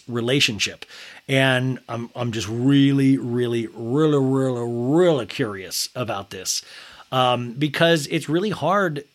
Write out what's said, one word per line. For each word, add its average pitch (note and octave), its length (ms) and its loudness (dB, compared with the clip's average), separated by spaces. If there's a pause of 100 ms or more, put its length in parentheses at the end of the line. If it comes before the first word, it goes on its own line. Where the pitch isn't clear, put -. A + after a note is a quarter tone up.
relationship. A#2+ 800 -2 (420)
And C3 520 2 (100)
I'm, A#2 260 -8
I'm A#2+ 160 -4
just G#2+ 160 -6
really, C3+ 720 4
really, A#2 560 -2
really, C#3 460 2
really, C3 480 0
really C3 580 2
curious G2 680 -6
about G#2+ 340 -6
this. - 320 -6 (520)
Um, B2 460 0
because D#3 480 2
it's D3 220 -4
really F#3 220 0
hard E3+ 520 -2 (120)